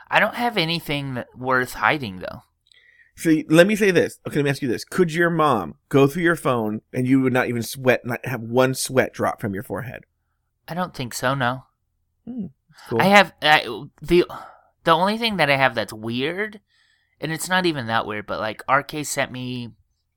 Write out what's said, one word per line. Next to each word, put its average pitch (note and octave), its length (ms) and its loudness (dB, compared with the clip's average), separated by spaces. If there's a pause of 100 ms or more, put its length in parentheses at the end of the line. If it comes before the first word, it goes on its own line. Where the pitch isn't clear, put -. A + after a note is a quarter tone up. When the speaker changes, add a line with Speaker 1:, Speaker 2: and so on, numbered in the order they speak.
(100)
Speaker 1:
I D#3 80 4
don't G3+ 160 0
have A#3+ 220 -4
anything D#3 580 -4
that, A#2+ 140 -8 (100)
worth B2+ 360 -2
hiding, A2+ 440 -2
though. - 240 -12 (720)
Speaker 2:
See, D#3+ 340 2
let E3+ 200 8
me G#3+ 80 0
say G3 160 2
this. B2+ 340 0
Okay, A#2+ 120 -6
let C#3+ 80 2
me C#3 40 2
ask C#3 120 -4
you C3+ 60 -2
this. F#2+ 160 -2
Could E3+ 300 0
your E3+ 160 2
mom C#3 460 0 (140)
go C#3 180 6
through E3+ 160 -4
your E3+ 100 4
phone A#2 460 -2 (120)
and B2+ 140 -2
you C3+ 140 4
would C3 120 2
not B2 140 2
even A#2+ 160 -4
sweat, B2+ 420 0
not A#2 220 -6
have A#2+ 140 -6
one B2+ 340 2
sweat B2+ 400 -2
drop G2+ 260 -2
from G2+ 140 -4
your G2 80 -8
forehead? A2+ 400 -10 (640)
Speaker 1:
I E3 80 -10
don't F3 200 -6
think B2 200 -8
so, C3 220 -2
no. C3 300 -4 (600)
Speaker 2:
Hmm, A#3 200 -8 (420)
cool. A#2+ 120 0
Speaker 1:
I D#3 40 4
have, G3 280 6 (100)
I, D3+ 200 4 (400)
the, E3+ 220 4 (600)
the E3 80 6
only F#3+ 260 2
thing A3+ 180 -2
that D3 140 4
I C#3 60 6
have C3 180 4
that's A2 180 -4
weird, D3 680 -6 (600)
and D#3 120 -6
it's D#3+ 180 -6
not F#3 160 2
even C#3+ 220 -2
that A2+ 180 -2
weird, G#2 200 -8
but, F2 140 -6
like, G#2+ 260 -6
R C3+ 160 2
K D3+ 220 -8
sent - 260 -4
me, B2 420 -10 (440)